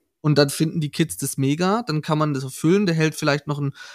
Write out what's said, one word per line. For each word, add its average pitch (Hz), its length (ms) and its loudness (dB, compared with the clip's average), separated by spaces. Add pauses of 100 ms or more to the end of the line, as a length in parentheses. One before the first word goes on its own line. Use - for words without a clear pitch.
(200)
und 151 180 4
dann 143 100 6
finden 160 320 -2
die 147 100 -2
Kids - 280 -2
das - 180 -6
mega, 180 460 0
dann 156 180 -2
kann 151 160 -2
man 151 160 0
das 135 120 -4
erfüllen, 180 420 2
der 165 80 0
hält 156 200 0
vielleicht 156 320 -2
noch 147 120 -4
einen, 139 160 -4 (200)